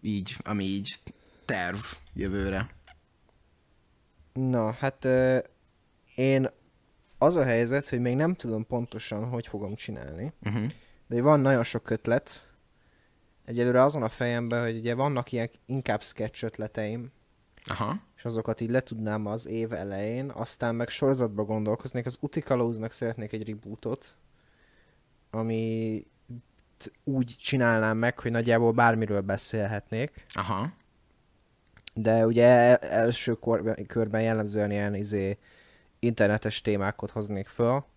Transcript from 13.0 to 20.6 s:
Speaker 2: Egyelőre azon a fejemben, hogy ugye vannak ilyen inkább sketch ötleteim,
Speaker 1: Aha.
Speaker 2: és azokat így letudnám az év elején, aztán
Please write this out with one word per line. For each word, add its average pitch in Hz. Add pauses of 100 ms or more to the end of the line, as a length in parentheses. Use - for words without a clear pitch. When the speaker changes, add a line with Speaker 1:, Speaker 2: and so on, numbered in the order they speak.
Speaker 2:
Egyelőre 123
azon 143
a 110
fejemben, 120
hogy 113
ugye 117
vannak 131
ilyen 117 (160)
inkább 127
sketch -
ötleteim, 110 (540)
Speaker 1:
Aha. 117 (220)
Speaker 2:
és -
azokat 113
így 117
letudnám 110
az 113
év 113
elején, 101
aztán 117